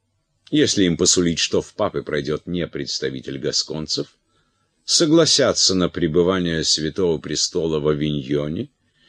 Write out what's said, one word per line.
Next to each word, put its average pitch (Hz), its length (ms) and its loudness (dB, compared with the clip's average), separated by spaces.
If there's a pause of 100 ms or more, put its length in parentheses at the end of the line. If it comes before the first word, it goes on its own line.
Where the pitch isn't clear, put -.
(520)
если 131 320 2
им 85 120 4
посулить, 85 440 2
что - 240 0
в - 100 -20
папы 87 300 -4
пройдёт 73 420 -4
не 85 220 -4
представитель 67 720 -8
гасконцев, 71 760 -6 (720)
согласятся 147 880 4
на 87 160 2
пребывание 87 760 0
Святого 78 540 0
Престола 78 640 -2
в 73 80 -2
Авиньоне, 73 800 -2 (400)